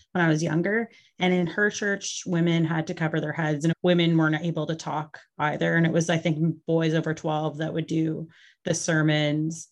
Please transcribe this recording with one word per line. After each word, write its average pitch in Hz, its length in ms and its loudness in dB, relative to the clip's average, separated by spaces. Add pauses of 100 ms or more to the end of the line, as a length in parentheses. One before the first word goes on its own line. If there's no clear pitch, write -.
(100)
when 180 140 2
I 165 40 4
was 156 140 2
younger. 175 480 -2 (300)
And 180 120 2
in 180 140 2
her 208 240 0
church, 202 560 -6
women 165 380 2
had 156 240 -2
to 175 60 -6
cover 160 260 -2
their 151 120 -4
heads 151 320 -2
and 165 100 2 (100)
women 170 340 4
weren't 156 240 2
able 160 240 -4
to 160 80 -4
talk 151 460 -8 (180)
either. 151 380 0
And 165 100 6
it 160 60 2
was, 165 180 2
I 165 80 2
think, 160 380 0 (100)
boys 165 280 2
over 156 200 0
twelve 151 440 -4
that 160 140 -4
would 160 140 -4
do 160 400 -2 (380)
the 175 100 0
sermons. 156 960 0